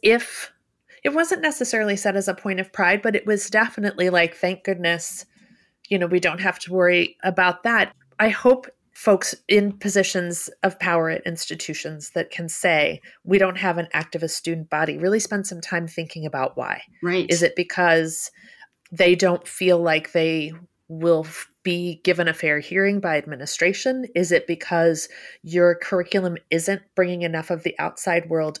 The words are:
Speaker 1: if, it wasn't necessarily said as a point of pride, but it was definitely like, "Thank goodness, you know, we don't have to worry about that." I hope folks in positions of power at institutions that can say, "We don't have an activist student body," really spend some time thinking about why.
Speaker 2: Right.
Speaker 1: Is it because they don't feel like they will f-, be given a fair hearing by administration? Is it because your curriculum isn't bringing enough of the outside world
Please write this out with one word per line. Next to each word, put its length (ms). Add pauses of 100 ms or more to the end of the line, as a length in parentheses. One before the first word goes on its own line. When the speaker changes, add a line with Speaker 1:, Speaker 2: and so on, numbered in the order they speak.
Speaker 1:
if, 480 (520)
it 100
wasn't 280
necessarily 540
said 200
as 120
a 80
point 240
of 120
pride, 300
but 140
it 100
was 240
definitely 600
like, 260
"Thank 280
goodness, 640 (640)
you 80
know, 100
we 120
don't 220
have 180
to 140
worry 500
about 400
that." 300 (260)
I 100
hope 380 (260)
folks 400 (140)
in 320
positions 720 (100)
of 180
power 300
at 160
institutions 840
that 180
can 180
say, 540 (220)
"We 160
don't 180
have 220
an 160
activist 360
student 380
body," 280
really 220
spend 280
some 120
time 280
thinking 380
about 300
why. 280 (180)
Speaker 2:
Right. 280
Speaker 1:
Is 120
it 140
because 720 (640)
they 240
don't 320
feel 320
like 320
they 420 (340)
will 380
f-, 240 (140)
be 400
given 240
a 60
fair 260
hearing 400
by 180
administration? 880 (100)
Is 160
it 160
because 600 (320)
your 340
curriculum 600 (120)
isn't 320 (140)
bringing 260
enough 280
of 140
the 160
outside 500
world 320